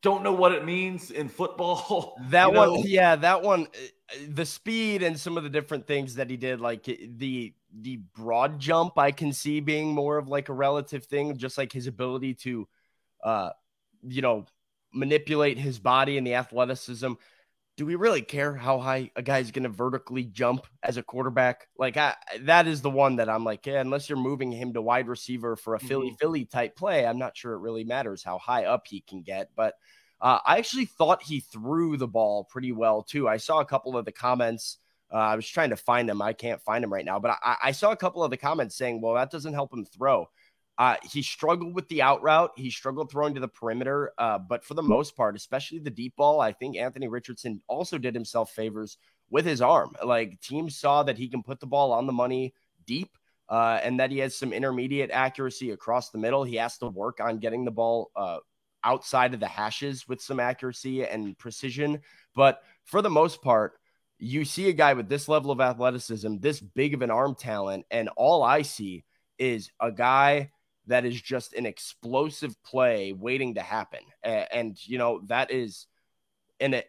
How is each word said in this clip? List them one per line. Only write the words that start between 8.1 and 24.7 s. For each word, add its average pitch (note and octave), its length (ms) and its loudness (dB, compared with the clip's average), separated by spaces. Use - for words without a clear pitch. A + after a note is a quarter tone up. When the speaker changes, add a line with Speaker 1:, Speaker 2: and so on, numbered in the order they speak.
Speaker 2:
broad A#2+ 440 0
jump, E3 380 2
I C#3+ 140 6
can C#3+ 200 -2
see D3+ 280 -2
being D3+ 340 -2
more D3 240 0
of, C#3 100 -4
like, C#3+ 220 -2
a C#3 40 -6
relative C#3 520 -2
thing, C#3+ 320 -2
just, B2+ 180 -6
like, C3+ 160 -4
his B2+ 140 -8
ability B2+ 480 -4
to, A#2+ 340 -8
uh, G#2+ 280 0
you B2+ 220 -6
know, A2+ 240 2
manipulate D3 680 2
his C3+ 180 -4
body C3 400 4
and C3 80 -2
the B2 80 -2
athleticism, B2 800 -2
do D3 60 -2
we E3+ 80 -2
really F3+ 260 4
care C#3+ 320 -2
how C3 240 2
high C3 380 -2
a B2+ 80 -6
guy's C3 260 2
gonna B2+ 180 -4
vertically B2+ 560 -4
jump A#2+ 440 -2
as A#2 140 -2
a B2 40 -6
quarterback? B2+ 680 0
Like, C3 180 0
I, D3 160 2
that E3 260 6
is D3+ 160 -2
the C#3+ 80 0
one C3+ 240 4
that A#2 120 2
I'm A2 160 0
like, A2 220 -4
"Yeah, C#3 160 0
unless C3+ 260 -2
you're C#3+ 120 -4
moving C3 320 -2
him A#2+ 220 -6